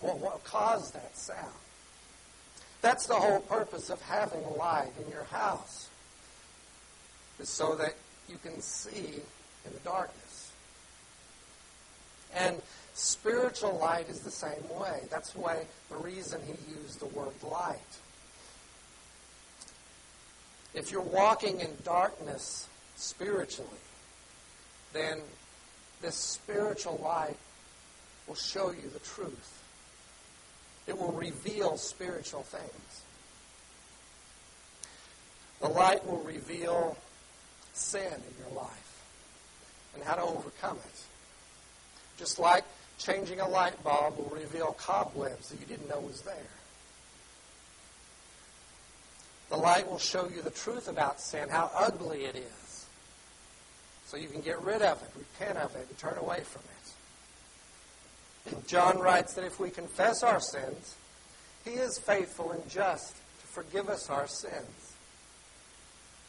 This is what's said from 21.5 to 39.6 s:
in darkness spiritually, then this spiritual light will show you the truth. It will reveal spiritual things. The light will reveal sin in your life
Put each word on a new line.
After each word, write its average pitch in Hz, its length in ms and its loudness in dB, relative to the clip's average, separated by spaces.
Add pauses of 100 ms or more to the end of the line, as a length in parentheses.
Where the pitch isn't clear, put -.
in 156 240 -6
darkness 170 800 0 (300)
spiritually, - 840 -4 (1120)
then 156 300 -2 (800)
this 170 160 -4
spiritual 208 800 -2
light 156 420 0 (880)
will 151 80 -8
show 190 360 0
you 147 200 -8
the 147 80 -10
truth. - 640 -10 (1200)
It 190 120 -4
will 175 140 -2
reveal 170 640 -2
spiritual 165 640 -8
things. - 600 -14 (2500)
The 147 80 2
light 180 360 8
will 170 180 -2
reveal 165 760 0 (720)
sin 190 400 -2
in 127 260 -10
your 127 120 -12
life - 520 -10 (920)